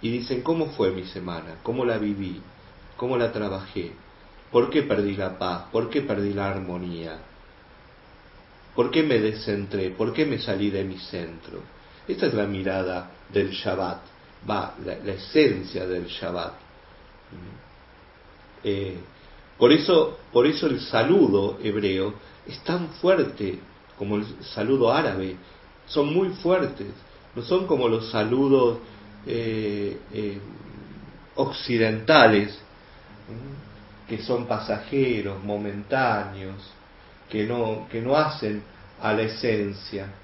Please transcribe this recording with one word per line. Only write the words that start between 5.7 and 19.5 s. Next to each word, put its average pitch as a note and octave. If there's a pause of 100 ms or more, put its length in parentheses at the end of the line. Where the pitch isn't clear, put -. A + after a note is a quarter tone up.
¿Por A#2
qué D3+
perdí G2+
la G2
armonía? F2 (1600)
¿Por A#2+
qué D#3+
me C#3+
descentré? G2+
¿Por A2+
qué D#3
me C3+
salí G#2
de G2
mi F#2
centro?". E2 (480)
Esta F3+
es B2+
la G#2
mirada F#2+ (220)
del G2
Shabbat, F#2 (480)
va, G#2 (100)
la, -
la G2+
esencia G2
del F2+
Shabbat. F2 (2000)
Eh, G2 (600)